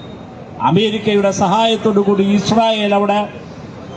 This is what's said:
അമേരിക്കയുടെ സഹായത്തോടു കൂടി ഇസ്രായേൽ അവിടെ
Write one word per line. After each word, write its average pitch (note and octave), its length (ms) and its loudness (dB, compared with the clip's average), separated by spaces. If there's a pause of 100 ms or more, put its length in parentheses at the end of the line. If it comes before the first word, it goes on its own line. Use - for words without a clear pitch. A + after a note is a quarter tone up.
(600)
അമേരിക്കയുടെ G3+ 680 2
സഹായത്തോടു G#3+ 720 2
കൂടി G3+ 240 2
ഇസ്രായേൽ G#3 720 2
അവിടെ G3+ 340 0 (680)